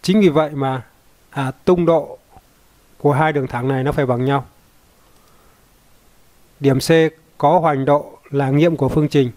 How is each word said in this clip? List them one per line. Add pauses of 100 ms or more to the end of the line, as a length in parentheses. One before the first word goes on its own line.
Chính
vì
vậy
mà, (440)
à,
tung
độ (800)
của
hai
đường
thẳng
này
nó
phải
bằng
nhau. (2250)
Điểm
C (480)
có
hoành
độ (120)
là
nghiệm
của
phương
trình.